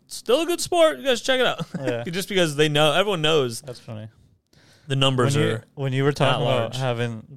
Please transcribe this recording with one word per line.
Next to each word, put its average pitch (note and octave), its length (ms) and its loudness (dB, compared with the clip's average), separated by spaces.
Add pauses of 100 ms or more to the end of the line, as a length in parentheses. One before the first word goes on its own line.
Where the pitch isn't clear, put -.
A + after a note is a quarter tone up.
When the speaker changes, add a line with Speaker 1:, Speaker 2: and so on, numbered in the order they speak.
Speaker 1:
still - 340 0
a E4+ 40 -2
good E4+ 160 -2
sport. D#4+ 380 2
You B3 60 -14
guys B3 160 0
check C4 180 0
it B3 80 2
out." C#3+ 240 -4
<laughs> E3+ 80 -8
Speaker 2:
Yeah. A#2+ 240 -2
Speaker 1:
Just F#3 260 -8
because F3 260 0
they D3+ 140 4
know, D3 240 4
everyone F#3 300 0
knows C#3 380 0
Speaker 2:
That's B2+ 180 -16
funny. A2 280 -14 (800)
Speaker 1:
the C#3 80 -2
numbers C3+ 400 2
Speaker 2:
When D3 120 4
you, - 60 0
Speaker 1:
are A2 100 -8 (100)
Speaker 2:
when C3+ 180 -4
you C3+ 120 0
were C#3+ 80 4
talking C#3 340 0
Speaker 1:
not C3 80 0
Speaker 2:
about A#2+ 80 0
Speaker 1:
large. A2+ 160 -6
Speaker 2:
having, A#2+ 460 -4 (140)